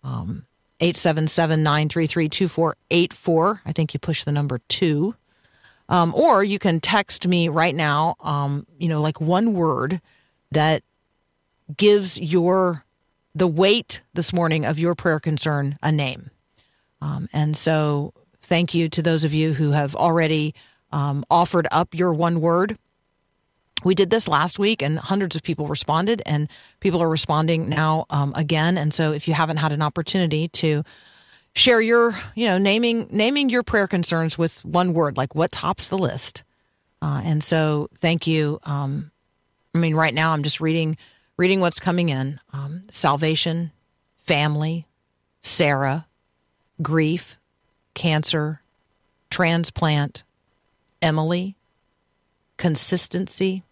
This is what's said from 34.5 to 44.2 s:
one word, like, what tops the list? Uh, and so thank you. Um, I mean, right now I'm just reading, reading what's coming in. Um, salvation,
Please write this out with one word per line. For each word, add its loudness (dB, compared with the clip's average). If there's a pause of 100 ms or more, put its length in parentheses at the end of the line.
one 2
word, 0
like, -2
what 0
tops -4
the -4
list? -4 (600)
Uh, -2
and 0
so 0 (120)
thank 0
you. 0
Um, -6 (640)
I 0
mean, 2
right 2
now 2
I'm -2
just -4
reading, -2 (400)
reading 2
what's 0
coming 0
in. -4 (120)
Um, -10
salvation, 0 (540)